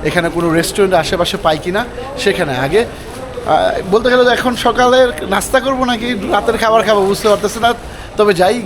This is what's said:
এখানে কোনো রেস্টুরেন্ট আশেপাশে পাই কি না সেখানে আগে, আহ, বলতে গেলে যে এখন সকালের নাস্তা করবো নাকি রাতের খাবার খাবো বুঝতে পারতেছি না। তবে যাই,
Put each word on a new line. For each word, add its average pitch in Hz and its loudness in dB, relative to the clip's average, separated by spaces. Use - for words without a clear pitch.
এখানে 165 0
কোনো 170 -2
রেস্টুরেন্ট 190 0
আশেপাশে 175 0
পাই 156 0
কি 180 -4
না 220 -2
সেখানে 175 0
আগে, 202 2
আহ, - -10
বলতে 240 2
গেলে 247 4
যে 247 4
এখন 240 0
সকালের 247 4
নাস্তা 202 0
করবো 254 -2
নাকি 240 -2
রাতের 285 0
খাবার 220 2
খাবো 202 2
বুঝতে 202 0
পারতেছি 202 0
না। 233 2
তবে 208 4
যাই, 190 2